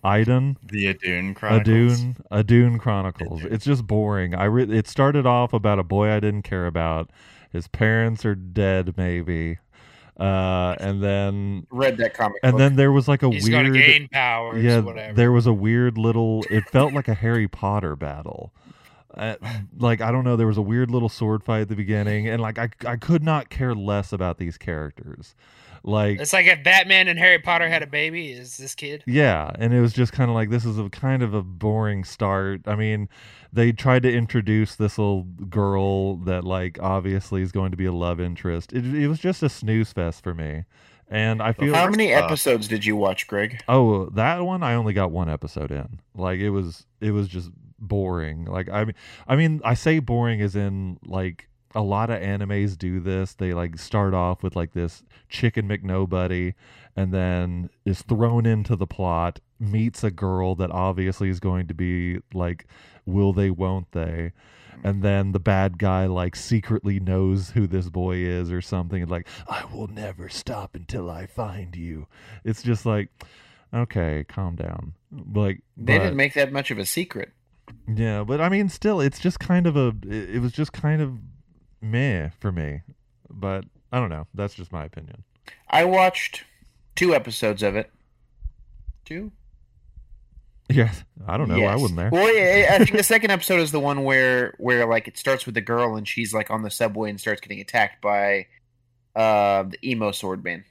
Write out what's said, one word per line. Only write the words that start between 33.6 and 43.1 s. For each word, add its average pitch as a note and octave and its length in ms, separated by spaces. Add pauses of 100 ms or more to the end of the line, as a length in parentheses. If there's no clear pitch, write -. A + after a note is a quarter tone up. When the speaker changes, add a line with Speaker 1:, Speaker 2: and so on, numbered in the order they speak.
Speaker 1:
tried B2+ 320
to B2+ 80
introduce A2 640
this G#2 200
little G2+ 280
girl G2 960
that, F2+ 260
like, F#2 360
obviously F#2+ 600
is F#2 80
going F#2+ 220
to F2 40
be F#2 80
a F#2 80
love F2 280
interest. F2 520
It, B2+ 220
it C#3+ 140
was D#3 100
just F3+ 240
a D3+ 60
snooze A2 440
fest E2+ 300
for F2+ 120
me. D#2 300 (460)
And A2 320
I A2+ 100
feel C#3+ 220
Speaker 3:
How E3+ 80
Speaker 1:
like F#3+ 80
Speaker 3:
many G#3 240
Speaker 2:
Uh, D3 100
Speaker 3:
episodes A#2 440
did G#2+ 180
you G#2+ 80
watch, G2 320